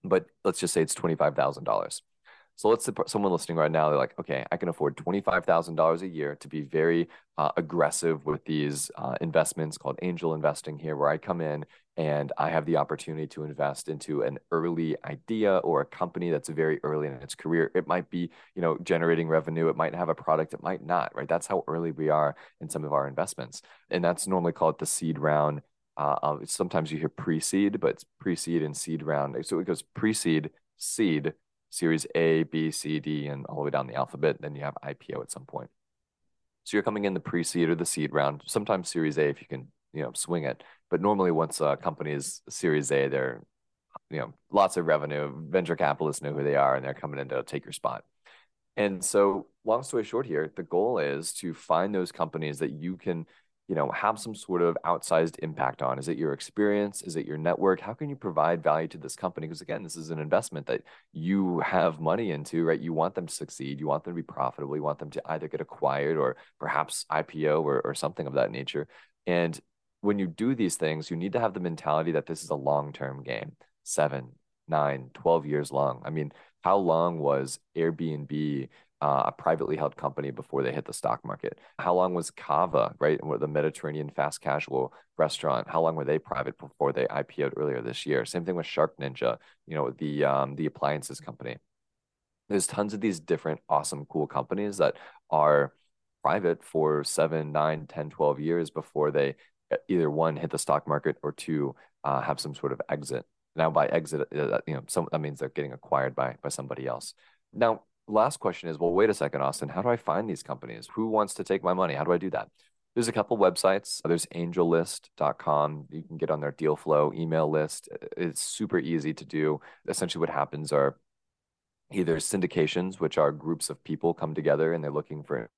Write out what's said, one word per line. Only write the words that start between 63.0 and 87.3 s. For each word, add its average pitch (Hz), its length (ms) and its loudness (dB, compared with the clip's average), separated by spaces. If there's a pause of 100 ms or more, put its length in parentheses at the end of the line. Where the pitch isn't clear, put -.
them 90 100 -4
to - 80 -10
succeed. 69 460 -8
You 76 80 -4
want 73 160 0
them 87 80 -10
to 85 100 -4
be - 0 -
profitable. 69 540 -4
You 73 80 -4
want 73 160 -2
them 76 120 -10
to 71 100 -6 (100)
either 80 160 -4
get - 140 -6
acquired 71 560 0
or 65 180 2 (240)
perhaps 73 500 -2
I 78 120 0
P 78 260 -2
O 76 140 4
or, 71 240 2
or 71 100 -2
something 76 320 -4
of 67 60 -8
that 64 180 2
nature. 69 340 -4 (400)
And 85 320 2 (440)
when 101 180 2
you 92 80 0
do 113 280 0
these 98 200 0
things, 78 340 -2
you 85 60 -2
need 90 160 -2
to 123 80 0
have 110 140 2
the 92 80 -6
mentality 80 500 0
that 76 140 0
this 80 180 -6
is - 60 -14
a 78 60 0
long-term 69 680 -2
game, 58 320 -8 (280)
seven, 69 540 -2 (300)
nine, 71 460 0
twelve 82 320 4
years 73 260 -2
long. 69 320 0
I - 60 -6
mean, 76 240 -4 (320)
how 92 100 6
long 85 440 4
was 69 420 0 (160)
Airbnb, 76 920 -2 (340)
uh, 71 240 4
a - 80 0
privately 80 420 0
held 76 220 -2
company 71 340 -4
before 67 320 -4
they 65 80 0
hit - 140 -4
the - 80 -12
stock - 320 -2
market? - 340 -6 (180)
How 90 160 2
long 90 200 4
was 87 180 -2
Cava, 76 680 2
right, 76 200 4 (180)
the 71 120 -2
Mediterranean 76 600 -2
fast 73 300 -2
casual 69 540 -2 (240)
restaurant? 76 500 0
How 80 140 0
long 82 160 2
were 71 80 -2
they 76 140 2
private - 380 -6
before 71 360 -2
they 64 160 2
I 69 140 -2
P - 200 -4